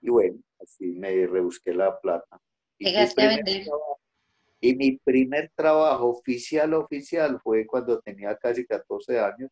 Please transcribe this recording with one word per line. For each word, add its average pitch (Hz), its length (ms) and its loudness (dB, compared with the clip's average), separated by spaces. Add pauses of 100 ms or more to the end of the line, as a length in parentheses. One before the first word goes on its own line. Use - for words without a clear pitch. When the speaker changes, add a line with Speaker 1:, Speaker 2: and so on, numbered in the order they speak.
Speaker 1:
Y - 80 -6
bueno, 110 300 4 (220)
así - 300 -16
me 92 340 0
rebusqué 90 480 -2
la 95 260 0
plata. 90 400 -6 (380)
Y 202 80 -8
mi 190 60 0
Speaker 2:
Llegaste 214 320 2
a 214 40 6
Speaker 1:
primer 220 180 0
Speaker 2:
vender. 190 200 -4
Speaker 1:
trabajo, 147 340 -8 (640)
y 127 140 4
mi 135 220 2
primer 131 580 0
trabajo 156 540 4
oficial, 131 640 -2
oficial, 151 680 -2
fue 110 240 0
cuando 110 340 -2
tenía 101 380 -8
casi 123 280 -4
catorce 104 540 -4
años. 107 320 -4